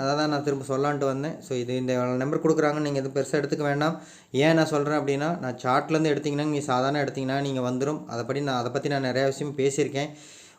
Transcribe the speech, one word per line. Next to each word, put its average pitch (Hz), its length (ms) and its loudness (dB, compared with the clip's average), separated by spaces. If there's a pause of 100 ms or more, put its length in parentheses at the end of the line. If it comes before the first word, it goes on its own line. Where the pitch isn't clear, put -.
அதை 135 200 0
தான் 151 120 2
நான் 143 140 -2
திரும்ப 135 220 0
சொல்லலான்ட்டு 139 420 0
வந்தேன். 139 240 -4 (120)
So, - 60 -6 (100)
இது 120 180 -4
இந்த 127 120 0 (300)
நம்பர் 147 220 -2
கொடுக்குறாங்கன்னு 151 420 4
நீங்க 143 160 0
எதுவும் 135 140 -4
பெருசா 139 240 0
எடுத்துக்க 143 260 -2
வேண்டாம். 147 280 2 (500)
ஏன் 160 140 6
நான் 160 140 4
சொல்றேன் 147 280 0
அப்படின்னா, 139 280 0 (140)
நான் 127 220 -6
சார்ட்லேருந்து 147 500 2
எடுத்தீங்கன்னா, 147 360 -2
நீங்க 147 200 -2
சாதாரண 135 340 2
எடுத்தீங்கன்னா 135 320 -2 (100)
நீங்க 135 200 -2
வந்துரும். 135 340 -2 (120)
அதைப்படி 120 340 -4
நான், 131 160 0
அதை 120 140 -2
பத்தி 143 180 -2
நான் 135 140 0
நிறையா 127 240 2
விஷயம் 143 260 -6
பேசியிருக்கேன். 139 520 0 (480)